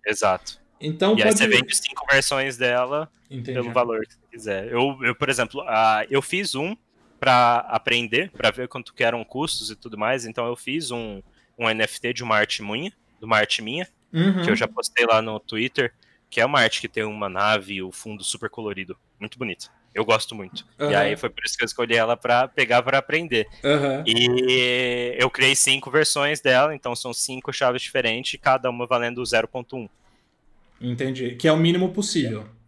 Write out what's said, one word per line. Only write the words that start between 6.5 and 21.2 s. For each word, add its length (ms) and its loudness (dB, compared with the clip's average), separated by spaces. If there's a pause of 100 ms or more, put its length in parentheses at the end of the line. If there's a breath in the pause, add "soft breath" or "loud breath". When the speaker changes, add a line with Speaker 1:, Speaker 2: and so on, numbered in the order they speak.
Speaker 1:
um 220 -4 (440)
pra 380 6 (100)
aprender, 640 -2
pra 180 2
ver 160 -8
quanto 260 -14
que 120 -2
eram 200 0
custos 460 -6
e 60 -14
tudo 200 -14
mais. 300 -2
Então 200 -6
eu 100 -6
fiz 340 -8
um, 320 -10 (340 soft breath)
um 140 0
N 140 0
F 160 -6
T 120 -4
de 120 -8
uma 120 2
arte 260 0
minha, 300 -8 (260)
de 60 -16
uma 120 2
arte 260 0
minha, 240 -8 (260)
Speaker 2:
Uhum. 300 2
Speaker 1:
que 80 0
eu 60 4
já 120 0
postei 380 0
lá 160 4
no 180 -6
Twitter, 540 -4 (340 soft breath)
que 120 -2
é 40 6
uma 160 2
arte 200 2
que 80 -10
tem 160 -4
uma 240 -6
nave 460 0
e 80 -8
o 100 -10
fundo 320 -14
super 260 -8
colorido. 460 -10 (240)
Muito 180 -14
bonito. 320 -10 (240)
Eu 100 0
gosto 300 0
muito. 320 -14 (140)
E 40 -2
Speaker 2:
Aham. 140 2
Speaker 1:
aí 180 2
foi 140 -6